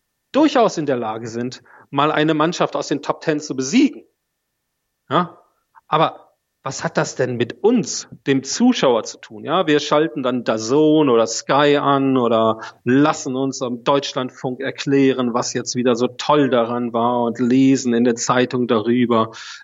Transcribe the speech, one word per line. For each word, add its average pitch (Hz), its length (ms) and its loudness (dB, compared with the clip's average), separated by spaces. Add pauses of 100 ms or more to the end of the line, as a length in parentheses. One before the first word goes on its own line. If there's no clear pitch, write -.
(320)
durchaus 254 460 2
in 156 80 -4
der 135 120 0
Lage 113 280 -6
sind, 120 380 -8 (260)
mal 143 220 0
eine 151 240 2
Mannschaft 156 400 0
aus 147 120 -6
den 143 140 -2
Top - 200 -6
Ten 151 180 -2
zu 143 160 -8
besiegen. 160 480 0 (1040)
Ja, 160 300 -4 (480)
aber 156 380 -2 (380)
was - 200 -10
hat - 140 -6
das 156 180 -4
denn 127 220 -4
mit 120 260 -4
uns, 208 460 0 (160)
dem 135 180 0
Zuschauer, 156 640 0
zu - 140 -16
tun? 110 260 -18
Ja, 165 220 -2
wir 147 120 2
schalten 151 420 0
dann 127 220 -2
dazone 143 640 2
oder 113 160 4
Sky 147 520 2
an 135 400 2
oder 113 420 2 (240)
lassen 139 540 2
uns 135 240 -4
am 120 240 -6
Deutschlandfunk 131 720 -2
erklären, 135 720 0
was 120 200 -2
jetzt 120 220 -6
wieder 123 200 2
so 123 120 0
toll 143 420 0
daran 120 420 -2
war 120 320 0
und 117 160 -4
lesen 131 540 2
in 117 100 2
der 120 120 2
Zeitung 123 520 0
darüber. 113 640 2 (320)